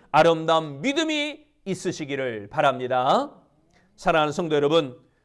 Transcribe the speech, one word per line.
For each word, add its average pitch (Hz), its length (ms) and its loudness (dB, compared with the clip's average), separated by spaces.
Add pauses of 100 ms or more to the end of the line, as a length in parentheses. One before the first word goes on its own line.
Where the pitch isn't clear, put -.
(120)
아름다운 160 720 2
믿음이 294 580 -2 (260)
있으시기를 135 840 -6
바랍니다. 135 840 0 (640)
사랑하는 156 360 0
성도 160 240 -2
여러분, 143 400 2 (280)